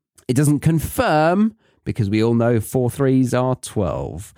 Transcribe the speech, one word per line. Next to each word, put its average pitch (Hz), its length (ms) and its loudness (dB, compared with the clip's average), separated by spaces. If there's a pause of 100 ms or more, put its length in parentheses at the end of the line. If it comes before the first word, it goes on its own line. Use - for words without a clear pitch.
(300)
It 127 80 0
doesn't 147 240 2
confirm, 170 960 0 (260)
because 101 260 -4
we 107 140 2
all 117 120 2
know 117 260 2
four 123 280 -2
threes 131 440 0
are 127 220 0
twelve. 73 840 -6